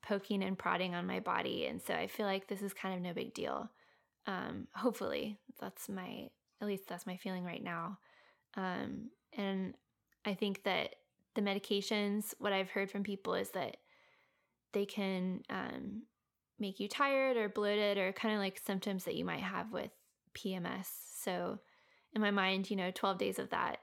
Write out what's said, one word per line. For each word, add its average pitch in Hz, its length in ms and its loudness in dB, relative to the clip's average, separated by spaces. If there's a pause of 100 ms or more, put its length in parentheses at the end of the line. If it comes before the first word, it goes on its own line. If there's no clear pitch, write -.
poking 202 400 2
and 190 160 0
prodding 180 360 2
on 175 120 -2
my 185 140 0
body, - 460 0
and - 140 -2
so - 140 -2
I - 120 0
feel 208 200 -2
like 190 200 0
this 196 160 -4
is 196 100 -4
kind 190 220 -4
of 180 60 -2
no 175 120 -2
big - 220 -4
deal. - 360 -2 (560)
Um, - 480 -4
hopefully, 208 640 0 (220)
that's - 280 -10
my, 190 400 -8 (320)
at 208 60 -2
least 196 220 -2
that's 175 180 -6
my 180 100 -4
feeling 180 280 -2
right 170 180 -4
now. 170 360 -4 (580)
Um, 190 540 -2 (260)
and 196 380 0 (500)
I 208 100 0
think 196 300 0
that 180 320 2 (380)
the 214 80 2
medications, 202 960 2
what 202 140 2
I've 190 180 2
heard 196 200 0
from 202 120 0
people 190 320 0
is 190 160 0
that 147 260 -2 (960)
they 202 120 4
can, 190 640 0
um, 202 540 -4 (560)
make 196 220 -4
you 202 80 -2
tired 269 480 4
or 214 120 2
bloated 208 480 4
or 190 160 2
kinda 214 260 2
like 190 200 0
symptoms 190 460 0
that - 100 -2
you 170 100 0
might 170 160 0
have 190 320 -2
with 175 180 -2 (440)
P 190 200 -2
M 175 120 -2
S. 185 240 -4 (320)
So 185 380 0 (540)
in 220 60 2
my 208 100 6
mind, 190 400 4
you 208 60 2
know, 185 140 2
twelve 190 280 2
days 196 200 2
of - 120 -2
that 175 320 0